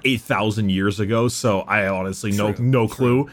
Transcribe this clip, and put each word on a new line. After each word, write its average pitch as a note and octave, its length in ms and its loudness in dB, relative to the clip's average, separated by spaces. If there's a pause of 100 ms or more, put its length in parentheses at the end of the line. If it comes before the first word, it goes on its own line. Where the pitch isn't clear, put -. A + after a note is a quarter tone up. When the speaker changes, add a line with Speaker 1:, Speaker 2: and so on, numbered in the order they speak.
Speaker 1:
eight C3 160 0
thousand G#2+ 480 0
years F#2+ 300 0
ago, A2+ 300 0
so G2+ 320 0
I G2+ 260 0
honestly F#2+ 440 -4
no, G#2 220 0
Speaker 2:
True, A#2 100 -4
Speaker 1:
no B2 240 2
Speaker 2:
true. - 80 -8
Speaker 1:
clue. B2+ 380 2